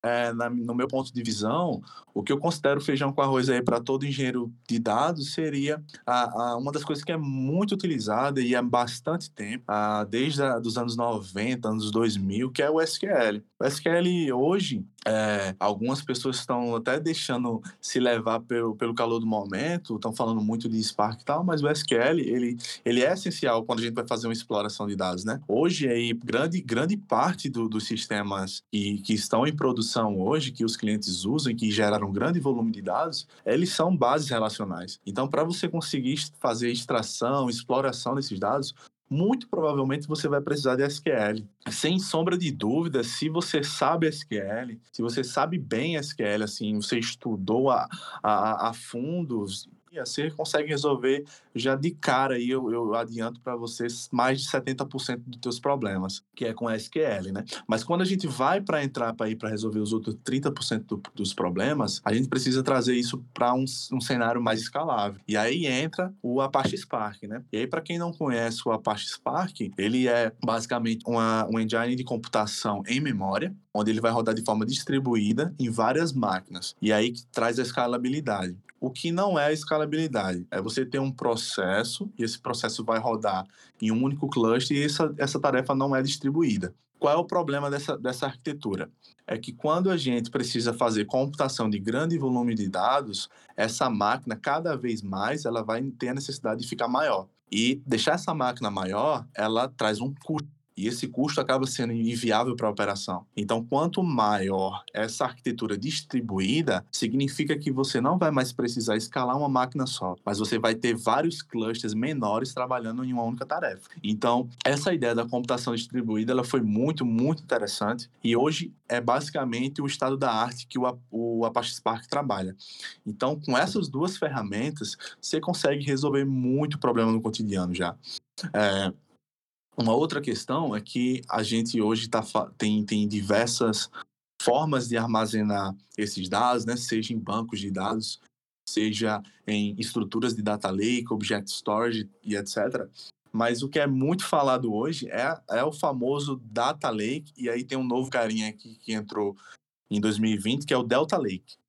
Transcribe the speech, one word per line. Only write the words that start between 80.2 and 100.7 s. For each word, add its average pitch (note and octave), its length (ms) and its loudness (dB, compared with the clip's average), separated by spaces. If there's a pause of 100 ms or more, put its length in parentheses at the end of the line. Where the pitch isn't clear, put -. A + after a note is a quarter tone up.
É F#2 80 -4
você A2 280 -2
ter C3+ 120 -4
um C3+ 140 0
processo, A#2 1080 -2
e A#2 60 0
esse A2+ 140 -4
processo A#2 440 -4
vai A2+ 160 0
rodar G#2+ 480 -2 (340)
em A2 120 2
um A#2 100 2
único C#3 240 0
cluster, B2+ 480 2
e C#3+ 80 2
essa, D3 360 0
essa C#3 200 0
tarefa C3 360 2
não C3+ 200 2
é C3 80 2
distribuída. C3+ 720 0 (240)
Qual D3 160 4
é - 20 6
o E3+ 100 2
problema C#3+ 440 0
dessa, C#3+ 280 -4
dessa B2+ 260 -4
arquitetura? C3+ 640 -6 (360)
É A2+ 100 -2
que A#2 160 -10
quando E3+ 380 2
a F3 80 2
gente B2 320 0
precisa A#2+ 420 0
fazer A2+ 320 2
computação C3 640 0
de G#2 100 0
grande C#3+ 400 0
volume B2 360 2
de G2+ 160 -2
dados, G#2+ 580 0 (260)
essa A#2 360 0
máquina, A2 440 0
cada D3+ 420 -2
vez A#2 260 -4
mais, G2+ 420 -4
ela A#2 180 0
vai A2 200 -2
ter B2+ 260 -4
a B2+ 60 -4
necessidade B2 480 -4
de A#2 60 -8
ficar A#2+ 200 -2
maior. B2 400 0 (240)
E B2 340 2
deixar D3+ 280 4
essa F3+ 180 -2
máquina B2 380 -2
maior, G2+ 640 -2
ela A2 340 0
traz G#2+ 320 0
um C3+ 140 -4
custo. D3+ 340 -6 (280)